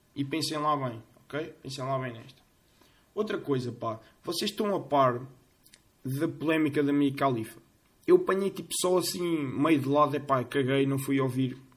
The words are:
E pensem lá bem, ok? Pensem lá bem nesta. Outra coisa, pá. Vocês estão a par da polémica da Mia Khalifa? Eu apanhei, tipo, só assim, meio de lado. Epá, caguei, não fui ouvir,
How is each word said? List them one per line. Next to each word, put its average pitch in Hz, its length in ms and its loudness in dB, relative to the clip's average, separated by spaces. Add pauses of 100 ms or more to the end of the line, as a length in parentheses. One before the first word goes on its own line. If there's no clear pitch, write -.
(140)
E 139 100 -4
pensem 151 340 -4
lá 151 180 2
bem, 123 240 -6 (240)
ok? 156 380 -8
Pensem 135 220 -10
lá 135 140 -2
bem 127 140 -6
nesta. 113 300 -18 (720)
Outra 208 240 -4
coisa, 127 340 -4
pá. 113 280 -6 (240)
Vocês 208 260 -4
estão 208 240 -2
a 160 60 -2
par 131 420 2 (840)
da 139 240 -2
polémica 151 540 0
da 143 100 2
Mia 143 220 2
Khalifa? 123 460 -2 (440)
Eu 180 120 8
apanhei, 190 340 0
tipo, 185 200 -10 (100)
só 180 180 2
assim, 170 460 -2
meio 139 360 2
de 127 80 -2
lado. 143 280 4
Epá, 139 280 0
caguei, 139 420 2
não 135 120 0
fui 135 220 0
ouvir, 127 360 0 (200)